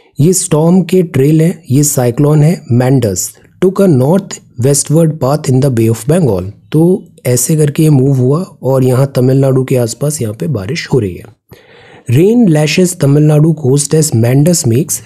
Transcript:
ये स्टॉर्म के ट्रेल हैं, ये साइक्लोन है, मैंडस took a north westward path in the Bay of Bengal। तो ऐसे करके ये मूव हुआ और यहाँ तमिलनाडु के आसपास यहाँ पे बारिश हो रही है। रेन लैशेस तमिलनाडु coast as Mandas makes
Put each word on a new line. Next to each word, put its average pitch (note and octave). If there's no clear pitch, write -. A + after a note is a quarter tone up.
ये D#3+
स्टॉर्म E3
के F3+
ट्रेल D#3
हैं, E3+
ये C3+
साइक्लोन D3
है, D#3
मैंडस A#2+
took F#3+
a G3
north D#3
westward D3
path C#3+
in B2+
the C#3+
Bay A2+
of A2
Bengal। A2
तो F3
ऐसे B2
करके D3+
ये D#3
मूव C#3
हुआ B2+
और C3
यहाँ B2+
तमिलनाडु C3
के C3
आसपास B2
यहाँ G#2+
पे E3
बारिश B2
हो C3
रही G2
है। -
रेन G3+
लैशेस D#3
तमिलनाडु D3+
coast C#3+
as D#3
Mandas C3+
makes A#2+